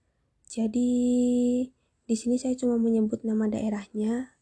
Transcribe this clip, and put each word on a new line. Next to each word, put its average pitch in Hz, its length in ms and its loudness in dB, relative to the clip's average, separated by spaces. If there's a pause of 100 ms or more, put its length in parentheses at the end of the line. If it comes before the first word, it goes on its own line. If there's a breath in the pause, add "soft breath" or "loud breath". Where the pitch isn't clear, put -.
(460)
Jadi, 226 440 -2 (920)
di - 320 -6
sini 240 240 0
saya 254 160 -2
cuma 247 240 0
menyebut 226 480 0
nama 220 240 0
daerahnya. 214 920 -4